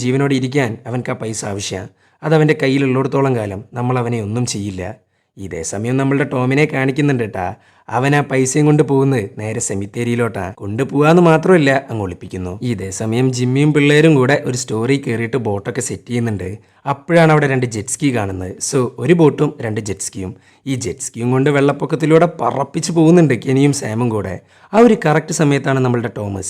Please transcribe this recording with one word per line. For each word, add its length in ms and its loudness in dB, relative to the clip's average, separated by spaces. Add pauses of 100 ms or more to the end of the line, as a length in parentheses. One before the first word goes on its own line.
ജീവനോടെ 380 0
ഇരിക്കാൻ 300 0 (200)
അവൻക്ക് 240 -6
ആ 80 -8
പൈസ 180 -8 (120)
ആവശ്യമാണ്. 360 -8 (340)
അതവൻ്റെ 400 2
കയ്യിലുള്ളിടത്തോളം 800 0
കാലം 220 -6 (160)
നമ്മൾ 240 -2
അവനെ 260 -4
ഒന്നും 260 -2
ചെയ്യില്ല. 280 -8 (540)
ഇതേ 240 -10 (120)
സമയം 280 -4
നമ്മളുടെ 320 0
ടോമിനെ 400 0
കാണിക്കുന്നുണ്ട് 640 -2
ട്ടാ. 120 -6 (420)
അവൻ 280 0
ആ 20 4 (120)
പൈസയും 380 0
കൊണ്ട് 200 6
പോകുന്നത് 360 2 (140)
നേരെ 300 -6
സെമിത്തേരിയിലോട്ടാ. 760 -4 (160)
കൊണ്ടുപോവാന്ന് 680 2
മാത്രമല്ല, 420 4 (200)
അങ്ങ് 160 -4
ഒളിപ്പിക്കുന്നു. 460 -10 (180)
ഇതേ 180 -6 (100)
സമയം 280 0 (100)
ജിമ്മിയും 380 2
പിള്ളേരും 440 6
കൂടെ 180 4 (120)
ഒരു 140 -4
സ്റ്റോറി 420 -2
കയറിയിട്ട് 420 -4
ബോട്ടൊക്കെ 420 -4
സെറ്റ് 200 -12
ചെയ്യുന്നുണ്ട്. 400 -4 (440)
അപ്പോഴാണ് 420 4
അവിടെ 180 4
രണ്ട് 220 0
ജെറ്റ് 200 -8
സ്കി 220 -2
കാണുന്നത്. 360 -6 (160)
So 100 -2 (200)
ഒരു 220 2
ബോട്ടും 300 4 (140)
രണ്ട് 240 -4
ജെറ്റ് 200 -8
സ്കിയും. 220 -10 (360)
ഈ 80 -4 (100)
ജെറ്റ് 220 -8
സ്കിയും 280 -4
കൊണ്ട് 220 4
വെള്ളപ്പൊക്കത്തിലൂടെ 720 2 (140)
പറപ്പിച്ച് 560 -2
പോകുന്നുണ്ട് 360 6 (120)
കെനിയും 340 4
സാമും 340 -2
കൂടെ. 200 -4 (380)
ആ 140 4
ഒരു 180 4
കറക്റ്റ് 360 0
സമയത്താണ് 460 2
നമ്മളുടെ 320 -2
ടോം 180 -6 (140)